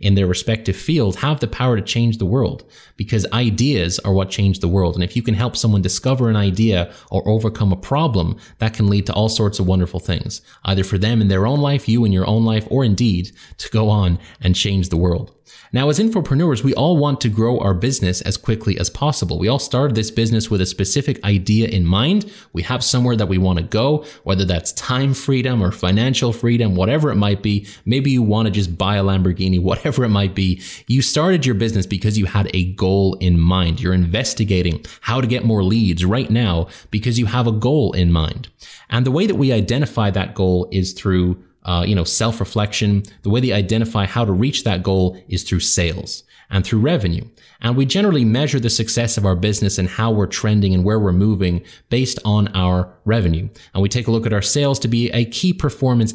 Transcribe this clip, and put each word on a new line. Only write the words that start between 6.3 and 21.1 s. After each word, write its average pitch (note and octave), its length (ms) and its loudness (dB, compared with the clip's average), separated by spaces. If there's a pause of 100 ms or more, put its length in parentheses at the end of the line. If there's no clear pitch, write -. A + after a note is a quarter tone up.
idea G2 560 2 (200)
or F#2+ 160 -2
overcome G#2+ 420 0
a F2+ 60 2
problem, B2+ 600 -2 (200)
that A2 160 -2
can G#2 140 2
lead G2+ 180 2
to - 60 -4
all G#2+ 160 2
sorts G#2 320 -2
of F#2 80 2
wonderful F2+ 320 0
things, - 420 -6 (220)
either F#2+ 180 0
for F#2+ 160 -2
them A2 220 0
in G#2 80 2
their F#2+ 180 2
own C#3+ 140 0
life, C#3+ 280 0
you A#2 160 2
in G#2 60 2
your F#2+ 160 2
own A2+ 180 2
life, A2 280 0
or C3+ 100 2
indeed G2+ 480 0 (280)
to - 120 -12
go A2 140 0
on G2 340 2 (220)
and F#2 140 2
change G2 340 -2
the E2+ 80 -2
world. F2 340 0 (400)
Now, C3+ 200 0
as D3 80 0
infopreneurs, E3 680 0
we C3+ 80 2
all D#3+ 240 2
want C#3+ 240 0
to B2 80 0
grow A2 300 2
our G2 160 2
business F#2 480 -2
as - 160 -4
quickly G#2+ 400 -2
as F2+ 100 -2
possible. G#2 500 -4
We F#2 100 0
all C3+ 100 0
started B2+ 360 -2
this A2 160 -2
business A2+ 400 0
with G2 120 2
a - 40 2
specific - 560 -2